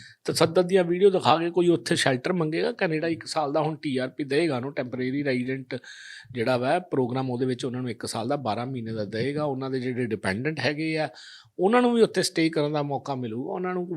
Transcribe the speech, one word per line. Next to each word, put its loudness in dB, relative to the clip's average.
ਤਸੱਦਦ 4
ਦੀਆਂ 4
ਵੀਡੀਓ 6
ਦਿਖਾ 4
ਕੇ 0
ਕੋਈ 4
ਉੱਥੇ 2
ਸ਼ੈਲਟਰ 2
ਮੰਗੇਗਾ, 0
ਕੈਨੇਡਾ -2
ਇੱਕ -4
ਸਾਲ -2
ਦਾ 2
ਹੁਣ -2
ਟੀ -4
ਆਰ -2
ਪੀ -6
ਦੇਏਗਾ 2
ਉਹਨੂੰ, -4
ਟੈਂਪਰੇਰੀ -4
ਰੈਜ਼ੀਡੈਂਟ -2
ਜਿਹੜਾ 0
ਵਾ 2
ਪ੍ਰੋਗਰਾਮ, 0
ਉਹਦੇ 0
ਵਿੱਚ -2
ਉਹਨਾਂ -4
ਨੂੰ -4
ਇੱਕ -10
ਸਾਲ -4
ਦਾ 0
ਬਾਰਾਂ -4
ਮਹੀਨੇ -6
ਦਾ -4
ਦੇਏਗਾ। -2
ਉਹਨਾਂ -4
ਦੇ -2
ਜਿਹੜੇ -2
ਡਿਪੈਂਡੈਂਟ -2
ਹੈਗੇ 0
ਆ -2
ਉਹਨਾਂ 4
ਨੂੰ 4
ਵੀ 6
ਉੱਥੇ 2
ਸਟੇ 2
ਕਰਨ 0
ਦਾ 0
ਮੌਕਾ -4
ਮਿਲੂਗਾ, -4
ਉਹਨਾਂ -4
ਨੂੰ -4